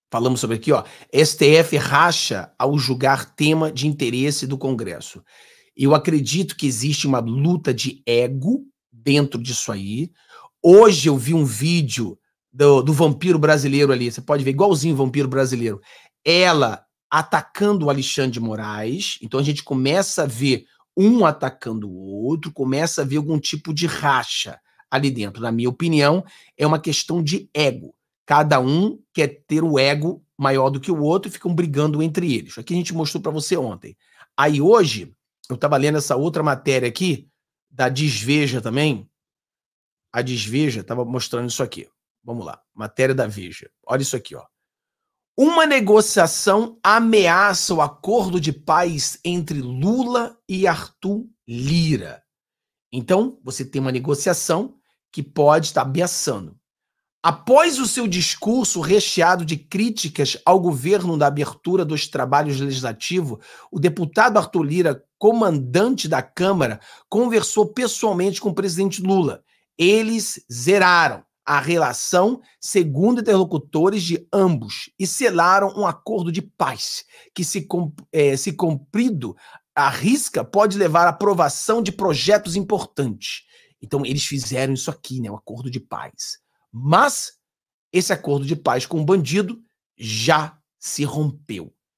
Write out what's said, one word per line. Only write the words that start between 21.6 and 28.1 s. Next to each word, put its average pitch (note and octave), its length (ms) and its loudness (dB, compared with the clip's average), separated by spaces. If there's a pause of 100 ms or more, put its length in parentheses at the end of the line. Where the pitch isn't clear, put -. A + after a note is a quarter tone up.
o G2 360 -10
outro, D3+ 280 -4
começa D3 500 -2
a - 20 -2
ver C#3 140 -2
algum D3+ 200 -2
tipo D3+ 340 -8
de D#3+ 140 -4
racha - 760 -2 (300)
ali C#3 200 0
dentro. A2 320 -8
Na A#2 100 -4
minha A#2 160 0
opinião, D#3 560 2 (320)
é D3 100 0
uma D#3 140 2
questão E3 420 -4
de D#3 320 -4
ego. C#3 400 -2 (320)